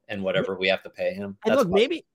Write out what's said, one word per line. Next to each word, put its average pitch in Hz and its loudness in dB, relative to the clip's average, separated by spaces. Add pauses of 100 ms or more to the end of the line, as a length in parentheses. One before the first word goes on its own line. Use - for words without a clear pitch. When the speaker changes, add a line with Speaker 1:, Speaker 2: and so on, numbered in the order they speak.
Speaker 1:
and 104 -8
whatever 95 -2
we 95 0
have 95 2
to 90 -16
pay 92 -4
him. 101 -10
Speaker 2:
And - 2
Speaker 1:
That's 269 4
Speaker 2:
look, 233 2
Speaker 1:
possible. 180 -2
Speaker 2:
maybe, 285 2 (100)